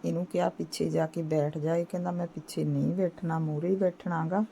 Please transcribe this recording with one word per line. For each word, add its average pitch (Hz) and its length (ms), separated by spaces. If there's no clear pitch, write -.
ਇਹਨੂੰ 170 220
ਕਿਹਾ 180 220
ਪਿੱਛੇ 165 420
ਜਾ 160 160
ਕੇ 165 180
ਬੈਠ 156 340
ਜਾ, 160 180
ਇਹ 170 100
ਕਹਿੰਦਾ 180 240
"ਮੈਂ 175 160
ਪਿੱਛੇ 160 380
ਨਹੀਂ 147 300
ਬੈਠਣਾ, 170 440
ਮੂਹਰੇ 156 300
ਹੀ 190 80
ਬੈਠਣਾ 175 500
ਗਾ।" 196 260